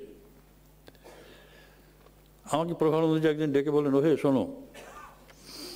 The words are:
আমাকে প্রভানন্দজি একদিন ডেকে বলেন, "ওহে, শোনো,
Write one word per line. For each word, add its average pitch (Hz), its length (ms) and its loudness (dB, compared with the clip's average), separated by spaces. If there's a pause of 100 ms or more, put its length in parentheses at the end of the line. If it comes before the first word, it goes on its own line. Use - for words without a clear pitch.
(2500)
আমাকে 165 300 -2
প্রভানন্দজি 160 540 2
একদিন 151 240 0
ডেকে 139 200 0
বলেন, 147 220 2
"ওহে, 139 240 4
শোনো, 131 440 0 (1120)